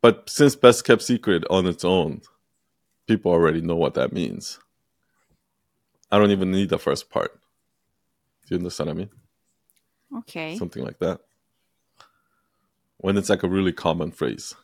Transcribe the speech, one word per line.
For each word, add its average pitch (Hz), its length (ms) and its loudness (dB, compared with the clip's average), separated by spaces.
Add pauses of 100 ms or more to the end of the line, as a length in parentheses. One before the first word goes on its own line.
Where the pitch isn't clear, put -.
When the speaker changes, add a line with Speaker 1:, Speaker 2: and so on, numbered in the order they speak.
Speaker 1:
But - 280 4
since 143 260 4
best 120 280 6
kept 113 180 4
secret 104 480 -2
on 92 160 2
its 87 180 -6
own, 87 380 0 (840)
people 98 260 0
already 82 300 4
know 82 140 -4
what 82 180 0
that 65 180 -2
means. - 480 -8 (1500)
I 104 80 2
don't 104 140 6
even 95 200 -2
need 95 180 -2
the 82 80 -2
first - 320 -4
part. - 300 -6 (1040)
Do - 80 -8
you 90 40 -2
understand 87 320 -8
what 78 40 -8
I 82 40 -8
mean? 101 120 -10 (1080)
Speaker 2:
Okay. 165 440 -12
Speaker 1:
Something 73 220 -10
like - 160 -14
that. 87 200 -4 (1800)
When 98 180 0
it's, 98 140 -2
like, 98 120 0
a 95 60 -2
really 92 240 0
common 82 400 -2
phrase - 520 -8